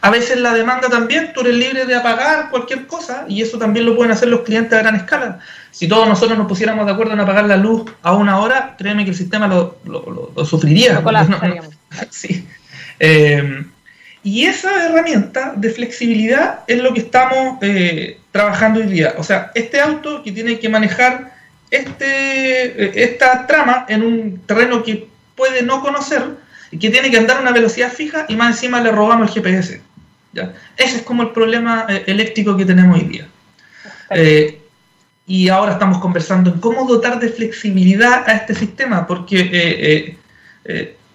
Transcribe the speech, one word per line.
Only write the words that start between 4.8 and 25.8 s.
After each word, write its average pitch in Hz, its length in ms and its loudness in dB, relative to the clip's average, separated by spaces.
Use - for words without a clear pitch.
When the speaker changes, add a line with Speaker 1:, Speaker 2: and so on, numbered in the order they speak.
Speaker 1:
gran 214 160 2
escala. 208 440 -4
Si - 140 -6
todos 220 220 4
nosotros 220 300 2
nos 202 100 -2
pusiéramos 214 380 -2
de 202 60 0
acuerdo 214 200 -2
en 208 80 -2
apagar 196 240 2
la 202 140 4
luz 226 300 2
a 175 120 2
una 202 240 4
hora, 240 400 -2
créeme 208 260 -2
que 190 60 -4
el 180 60 -4
sistema 208 300 -2
lo, 180 380 0
lo, - 260 -10
lo, - 240 -14
lo - 120 -2
sufriría. 165 480 4
Speaker 2:
Lo 170 100 0
colapsaríamos. 180 680 0
Speaker 1:
<laughs> - 200 -14
Sí. - 380 -8
Eh, 147 680 4
y 214 240 -2
esa 370 400 -2
herramienta 320 680 0
de 214 140 -2
flexibilidad 233 960 -2
es 240 160 0
lo 254 120 2
que - 60 -2
estamos, 262 600 0
eh, 185 600 -2
trabajando 208 480 2
hoy 214 60 -2
día. 165 320 0
O 165 40 -6
sea, - 320 -2
este 233 260 -2
auto 302 420 -2
que 214 100 -10
tiene 226 260 -4
que 220 100 -4
manejar 233 640 0
este, 269 1120 -2
eh, 190 100 -4
esta 254 520 2
trama 254 420 2
en 214 140 0
un 226 440 -2
terreno 233 360 0
que 220 260 -6
puede 262 280 0
no 262 200 -2